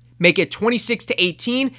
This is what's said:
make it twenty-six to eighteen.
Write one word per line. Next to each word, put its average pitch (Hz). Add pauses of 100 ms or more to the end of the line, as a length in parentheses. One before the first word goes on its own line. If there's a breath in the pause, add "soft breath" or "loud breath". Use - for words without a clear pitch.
(180)
make 175
it 170
twenty-six 233
to 180
eighteen. 240